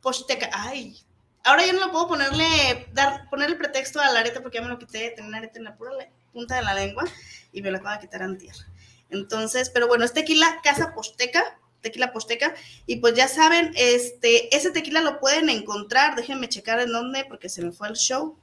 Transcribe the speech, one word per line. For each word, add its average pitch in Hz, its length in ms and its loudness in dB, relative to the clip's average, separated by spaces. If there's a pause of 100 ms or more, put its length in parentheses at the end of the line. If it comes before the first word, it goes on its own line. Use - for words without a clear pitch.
Posteca. - 500 -4
Ay, 226 460 -10 (440)
ahora 285 240 6
ya 370 60 2
no 381 140 0
lo 339 60 -4
puedo 330 160 0
ponerle, 294 840 0
dar, 277 380 0
ponerle 294 260 -2
pretexto 294 440 -6
al 269 160 4
arete 233 240 -2
porque 240 180 -10
ya 233 40 -6
me 247 80 -10
lo 240 80 -10
quité, 233 320 -10
tenía 214 180 -18
un 214 60 -12
arete 226 240 -14
en 226 60 -14
la 214 120 -18
pura 247 180 -14
le-, 269 160 -12 (220)
punta 240 240 -8
de 247 60 -2
la 202 120 -2
lengua 196 300 -4 (480)
y 202 100 -12
me 196 80 -4
lo 190 80 -4
acaba 202 180 -8
de 208 60 -12
quitar 185 200 -12
antier. 190 320 -10 (560)
Entonces, 220 600 -4
pero 240 180 2
bueno, 233 160 4
es 240 80 -2
Tequila 320 500 2
Casa 320 320 2
Posteca, - 480 -2 (400)
Tequila 247 320 -4
Posteca, 233 400 -2 (320)
y 240 100 -4
pues 233 180 4
ya 262 140 4
saben, 320 480 4
este, 240 800 4
ese 330 140 2
tequila 320 320 0
lo 294 180 -2
pueden 294 300 2
encontrar, 220 680 2
déjenme 247 320 -6
checar 226 320 -2
en 240 100 -2
dónde, 254 380 -4
porque 196 220 -14
se - 100 -10
me 175 120 -6
fue 208 160 -10
el 220 60 -8
show. 294 480 -2